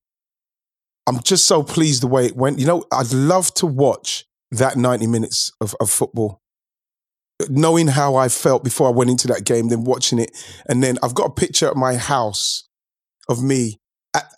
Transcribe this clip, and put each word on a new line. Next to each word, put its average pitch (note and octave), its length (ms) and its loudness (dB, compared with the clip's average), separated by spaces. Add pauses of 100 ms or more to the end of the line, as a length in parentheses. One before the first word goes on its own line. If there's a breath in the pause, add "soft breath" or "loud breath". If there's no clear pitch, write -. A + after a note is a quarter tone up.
(1080)
I'm B2 140 0
just - 240 2
so D#3 180 4
pleased D3 400 0
the C3 40 0
way B2+ 180 2
it A#2 100 -2
went. C3+ 240 0
You C3 80 0
know, F3 240 0
I'd B2 200 -2
love D#3 440 2
to - 100 0
watch C3+ 600 -2 (260)
that C3 260 0
ninety A#2+ 300 0
minutes A2+ 520 -2
of, G#2+ 220 -6
of A2+ 80 0
football, G#2+ 500 -4 (1080)
knowing D#3+ 380 2
how C#3 280 2
I C3 140 4
felt C#3 340 0
before C3 240 0
I B2 40 4
went B2 180 2
into B2+ 180 0
that A2+ 180 -2
game, A#2 240 0
then A#2 140 0
watching B2 360 0
it. A2+ 120 -4 (360 loud breath)
And B2 160 0
then B2+ 200 0
I've B2+ 120 -4
got G3 120 2
a C#3+ 60 -6
picture - 340 0
at - 80 -2
my C3 200 0
house A#2 720 -4 (600)
of B2 160 -2
me B2+ 340 -2 (380)
at, D3 100 -2 (120)